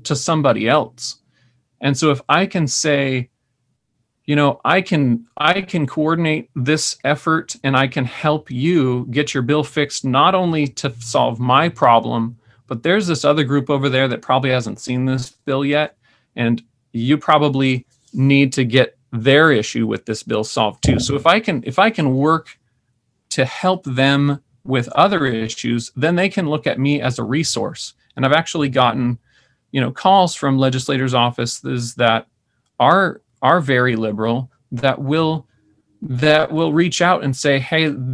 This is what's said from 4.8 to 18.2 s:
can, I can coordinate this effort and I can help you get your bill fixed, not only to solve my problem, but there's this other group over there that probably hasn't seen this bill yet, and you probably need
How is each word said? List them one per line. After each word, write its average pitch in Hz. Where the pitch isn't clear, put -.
can, 135
I 175
can 175
coordinate 156
this 147
effort 151
and 135
I 135
can 131
help 151
you 127
get 143
your 135
bill 143
fixed, -
not 139
only 165
to 131
solve 120
my 131
problem, 117
but 120
there's 185
this 160
other 147
group 135
over 139
there 131
that 120
probably 131
hasn't 123
seen 127
this 131
bill 139
yet, 147
and 117
you 123
probably 135
need 139